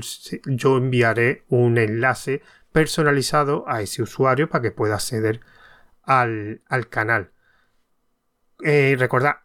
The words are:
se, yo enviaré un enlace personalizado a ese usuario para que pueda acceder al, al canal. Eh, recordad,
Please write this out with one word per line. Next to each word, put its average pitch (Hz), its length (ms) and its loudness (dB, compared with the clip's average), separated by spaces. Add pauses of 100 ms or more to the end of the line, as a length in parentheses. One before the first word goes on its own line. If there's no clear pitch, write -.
se, - 460 -12
yo 135 300 2
enviaré 120 720 2
un 120 280 4
enlace 120 640 -2 (300)
personalizado 147 960 0
a 117 160 -4
ese 101 200 -6
usuario 135 460 0
para 131 140 -2
que 110 80 -2
pueda 107 240 -2
acceder 110 460 -2 (640)
al, 113 640 -2
al 127 200 -4
canal. 110 420 -2 (1300)
Eh, 139 360 4
recordad, 127 460 0